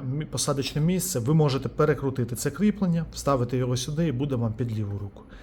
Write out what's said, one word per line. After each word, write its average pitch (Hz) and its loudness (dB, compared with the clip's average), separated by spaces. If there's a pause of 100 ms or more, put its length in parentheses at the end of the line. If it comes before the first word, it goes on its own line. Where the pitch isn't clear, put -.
(180)
мі-, 151 -4
посадочне 139 -2
місце, 175 0
ви 117 2
можете 135 4
перекрутити 131 0
це 139 -2
кріплення, 180 2
вставити 131 0
його 123 0
сюди 151 0
і 147 2
буде 135 -2
вам 113 0
під 113 -2
ліву 101 -2
руку. 101 -10 (200)